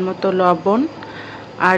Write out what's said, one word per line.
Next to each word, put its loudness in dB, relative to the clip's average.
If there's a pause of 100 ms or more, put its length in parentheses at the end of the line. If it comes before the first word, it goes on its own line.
মতো -2 (120)
লবণ, 4 (880)
আর 4